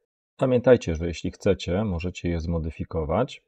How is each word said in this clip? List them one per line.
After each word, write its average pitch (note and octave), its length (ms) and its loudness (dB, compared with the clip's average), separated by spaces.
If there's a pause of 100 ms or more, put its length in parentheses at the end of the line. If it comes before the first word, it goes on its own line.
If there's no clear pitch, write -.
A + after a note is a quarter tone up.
(380)
Pamiętajcie, B2 580 4
że E2 120 -2
jeśli F2+ 240 -6
chcecie, F#2+ 520 0
możecie F2+ 460 -4
je E2+ 100 0
zmodyfikować. E2 1080 -2